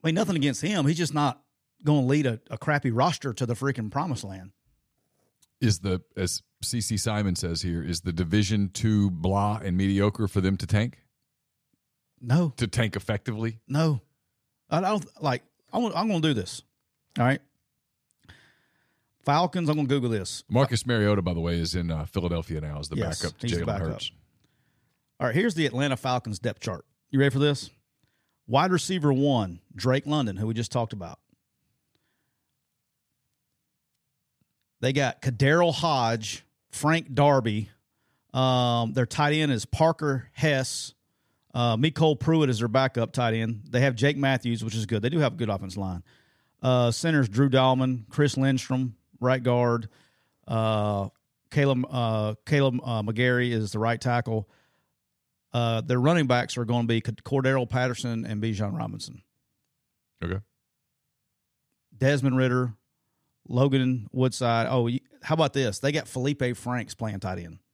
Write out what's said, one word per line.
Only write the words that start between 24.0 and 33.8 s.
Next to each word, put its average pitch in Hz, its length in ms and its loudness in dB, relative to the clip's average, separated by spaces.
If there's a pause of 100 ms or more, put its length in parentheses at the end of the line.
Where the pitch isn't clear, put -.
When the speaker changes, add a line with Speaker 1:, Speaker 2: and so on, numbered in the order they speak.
Speaker 1:
All 131 100 -2
right, 110 60 -2
here's 196 200 2
the 156 100 0
Atlanta 131 320 0
Falcons 120 420 -4
depth 117 220 -6
chart. - 240 -8 (260)
You 135 100 2
ready 139 100 6
for 135 80 -2
this? 143 320 0 (760)
Wide 156 260 4
receiver 165 400 0
one, 123 480 0 (140)
Drake 127 320 0
London, 135 300 -2
who 104 100 -2
we 113 60 -2
just 113 200 -4
talked 117 200 -2
about. 87 260 -14 (3500)